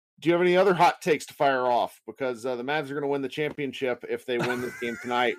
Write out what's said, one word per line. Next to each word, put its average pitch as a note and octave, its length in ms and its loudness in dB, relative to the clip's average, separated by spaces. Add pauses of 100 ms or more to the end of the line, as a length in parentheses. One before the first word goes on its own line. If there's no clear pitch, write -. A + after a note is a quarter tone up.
(200)
Do C3+ 80 -4
you E3+ 60 6
have F3 80 4
any F3+ 140 4
other F#3+ 180 6
hot E3+ 260 4
takes D#3 260 0
to - 80 -18
fire C3+ 320 2
off? A#2 400 0
Because, A#2+ 400 -6
uh, B2+ 80 -2
the A#2+ 80 -6
Mavs C#3+ 280 -4
are C#3+ 40 -8
gonna C#3+ 140 -4
win C#3 140 -2
the C3 60 -4
championship C3+ 800 -4
if A#2+ 180 -6
they B2 120 -2
win B2 220 -2
this B2 200 -8
game A#2 220 -6
tonight B2 360 0